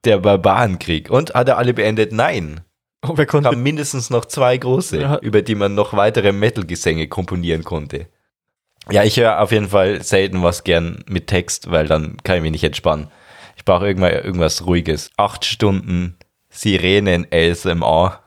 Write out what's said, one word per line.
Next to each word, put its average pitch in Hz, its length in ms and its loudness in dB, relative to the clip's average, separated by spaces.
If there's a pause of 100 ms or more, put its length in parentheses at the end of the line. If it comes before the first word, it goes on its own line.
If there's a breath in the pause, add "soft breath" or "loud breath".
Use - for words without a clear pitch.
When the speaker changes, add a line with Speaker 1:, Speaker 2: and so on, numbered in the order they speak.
Speaker 1:
Der 107 140 4
Barbarenkrieg. 95 880 0
Und 143 240 0
hat 123 140 2
er 135 100 2
alle 123 160 0
beendet? 110 380 0
Nein. 95 500 -2 (440)
Speaker 2:
Oh, 127 100 -4
wer 143 100 2
konnte 143 240 2
Speaker 1:
Kam 120 140 0
mindestens 143 460 -4
noch 120 160 0
zwei 127 320 2
große, 127 440 -2
Speaker 2:
Ja. 139 180 0
Speaker 1:
über 107 220 2
die 110 140 -2
man 101 200 -2
noch 104 180 0
weitere 101 380 2
Metal-Gesänge 87 760 -2
komponieren 85 560 -4
konnte. 73 440 -8 (840)
Ja, 104 140 4
ich 107 140 2
höre 110 240 4
auf 104 100 2
jeden 104 180 2
Fall 95 340 2
selten 95 400 0
was 87 200 0
gern 85 440 -2
mit 90 200 -6
Text, - 440 -4
weil 78 160 2
dann 78 360 -2
kann 92 140 0
ich 85 40 -2
mich 80 100 -2
nicht 78 120 -4
entspannen. 76 440 -2 (480 loud breath)
Ich - 100 -20
brauche 92 220 2
irgendwann 95 240 2
irgendwas 87 540 -2
Ruhiges. 80 500 -2
Acht - 300 -2
Stunden 90 720 -2 (320)
Sirenen 95 840 0
A 87 40 -2
S 85 300 2
M 85 160 -2
R. 80 460 0